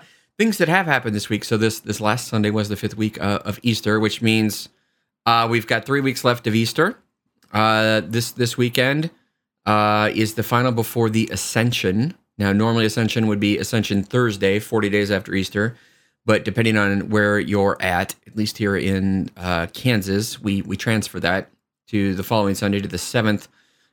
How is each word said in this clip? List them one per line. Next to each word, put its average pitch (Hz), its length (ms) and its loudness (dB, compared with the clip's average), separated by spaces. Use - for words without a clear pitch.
things 214 220 0
that 165 100 2
have 180 160 2
happened 120 320 0
this 101 140 -4
week. 107 120 -2
So - 140 -2
this, 110 240 0
this 107 220 -6
last 107 260 0
Sunday 107 220 0
was 107 180 -2
the 104 80 -4
fifth 104 220 -6
week, 110 200 -2
uh, 101 280 0
of 104 160 -6
Easter, 110 360 0
which 107 220 0
means, 110 480 2
uh, 117 260 4
we've 117 160 0
got 113 200 0
three 139 160 0
weeks 135 200 -2
left 123 240 2
of 107 80 0
Easter. 151 440 0
Uh, 110 540 2
this, 117 280 -4
this 120 260 -2
weekend, 131 520 0
uh, 107 500 2
is 107 200 0
the 113 80 -4
final 123 280 2
before 113 380 0
the 110 240 0
Ascension. 113 800 -2
Now, 101 160 0
normally 113 320 2
Ascension 110 420 0
would 104 140 0
be 104 160 2
Ascension 101 460 -2
Thursday, 101 560 0
forty 107 320 -2
days 101 200 0
after 95 240 -2
Easter. 101 420 -2
But 104 180 2
depending 110 320 2
on 101 320 0
where 104 300 2
you're 98 420 0
at, 92 340 -2
at - 100 -16
least 107 220 -4
here 101 180 0
in, 95 600 0
uh, 87 340 -2
Kansas, 104 640 -2
we, 98 220 -2
we - 160 -6
transfer 107 440 -2
that 90 280 0
to 98 260 0
the 95 80 -4
following 101 320 0
Sunday, 101 260 0
to 98 80 -4
the 90 100 -6
seventh 107 500 -2